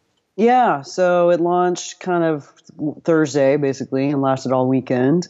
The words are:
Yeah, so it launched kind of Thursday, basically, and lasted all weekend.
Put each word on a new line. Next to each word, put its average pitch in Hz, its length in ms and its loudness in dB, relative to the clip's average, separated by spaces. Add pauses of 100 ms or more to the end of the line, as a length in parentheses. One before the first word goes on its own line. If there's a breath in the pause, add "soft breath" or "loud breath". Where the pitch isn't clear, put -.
(380)
Yeah, 220 440 2
so 175 480 2
it 175 100 2
launched 180 600 -2
kind 175 240 -2
of 156 280 -4 (520)
Thursday, 147 540 2
basically, 135 520 -4
and 139 140 -2
lasted 131 280 -2
all 131 160 0
weekend. 131 640 0